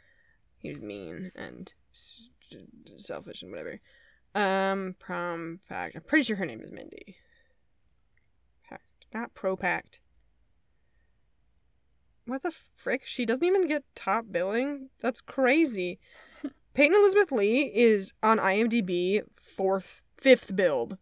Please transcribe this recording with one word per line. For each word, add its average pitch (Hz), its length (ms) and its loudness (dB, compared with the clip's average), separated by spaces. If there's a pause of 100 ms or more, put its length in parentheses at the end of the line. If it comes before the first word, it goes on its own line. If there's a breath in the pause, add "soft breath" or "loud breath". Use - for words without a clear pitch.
(600)
He - 100 -12
was 147 120 -12
mean 104 540 -12
and 62 380 -16 (200)
s-, - 380 -14 (200)
s-, - 540 -20
selfish - 380 -12
and 92 80 -16
whatever. 80 280 -12 (540 soft breath)
Um, 190 640 -2
Prom 175 600 -8 (100)
Pact. 87 260 -10
I'm 160 60 -14
pretty 294 220 2
sure 220 140 -2
her 185 80 -4
name 117 160 -10
is - 100 -16
Mindy. - 440 -18 (1500)
Pact. - 160 -18 (300)
Not 220 200 -8
Pro 190 220 -4
Pact. 175 440 -6 (2250)
What 262 180 -6
the 339 80 -2 (240)
frick? 233 300 -4
She - 200 -6
doesn't 254 200 0
even 370 220 2
get 285 160 -2 (120)
top 220 360 -2
billing? 254 580 -2 (100)
That's 240 220 -4
crazy. 247 800 0 (380 loud breath)
<laughs> - 120 -10 (240)
Peyton 294 220 6
Elizabeth 403 360 6
Lee 226 420 2
is 214 380 4 (100)
on 220 180 4
I 190 180 2
M 233 100 2
D 233 140 0
B 185 400 0 (200)
fourth, 190 600 -4 (160)
fifth 247 380 6
build. 170 460 2